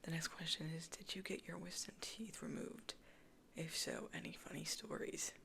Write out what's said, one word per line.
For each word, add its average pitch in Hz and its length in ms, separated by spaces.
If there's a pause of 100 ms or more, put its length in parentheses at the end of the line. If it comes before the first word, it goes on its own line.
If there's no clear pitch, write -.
the - 80
next 160 180
question - 460
is, 165 120
did - 280
you 190 60
get - 260
your 170 100
wisdom 175 440
teeth - 400
removed? - 540 (600)
If 160 200
so, - 400
any 170 200 (120)
funny - 160
stories? - 680 (140)